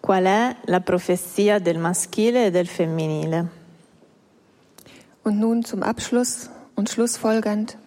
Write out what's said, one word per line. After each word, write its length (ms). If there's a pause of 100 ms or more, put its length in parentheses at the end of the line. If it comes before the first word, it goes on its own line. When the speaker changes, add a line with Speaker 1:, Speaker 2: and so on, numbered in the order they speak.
Speaker 1:
qual 240
è 320 (100)
la 140
profezia 760
del 200
maschile 680
e 60
del 160
femminile? 800 (1800)
Speaker 2:
Und 160
nun 240
zum 180
Abschluss 680 (260)
und 120
schlussfolgernd 880 (100)